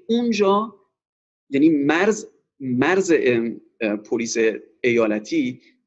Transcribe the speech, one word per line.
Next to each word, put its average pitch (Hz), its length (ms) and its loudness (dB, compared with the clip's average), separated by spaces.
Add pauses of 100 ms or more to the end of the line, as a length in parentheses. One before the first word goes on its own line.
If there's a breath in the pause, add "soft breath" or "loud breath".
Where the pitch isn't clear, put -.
اونجا 220 680 0 (760)
یعنی 143 200 4
مرز، 165 580 0 (320)
مرز، 147 580 0
ام، 117 440 0 (200)
اه، 107 140 -2
پلیس 117 400 -6 (480)
ایالتی 120 760 0 (260 soft breath)